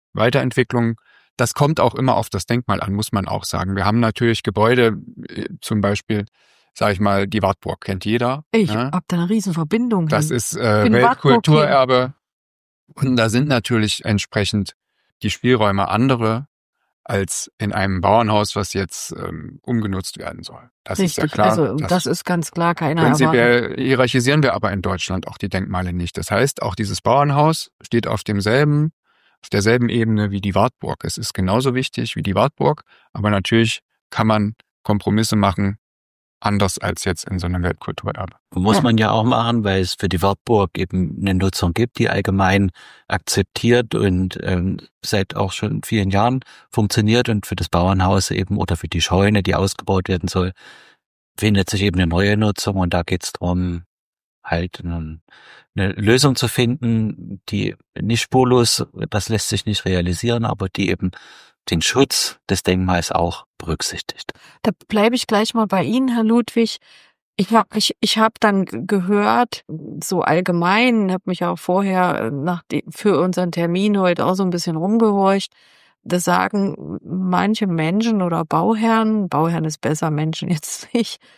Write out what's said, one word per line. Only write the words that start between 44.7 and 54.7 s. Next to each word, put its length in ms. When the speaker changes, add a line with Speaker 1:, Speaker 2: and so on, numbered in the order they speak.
Speaker 3:
seit 300
auch 160
schon 340
vielen 260
Jahren 300
funktioniert 580
und 180
für 100
das 120
Bauernhaus 640
eben 260
oder 200
für 120
die 120
Scheune, 420
die 140
ausgebaut 520
werden 200
soll, 240
findet 340
sich 120
eben 160
eine 80
neue 300
Nutzung 400
und 180
da 80
geht's 300
drum, 500
halt 380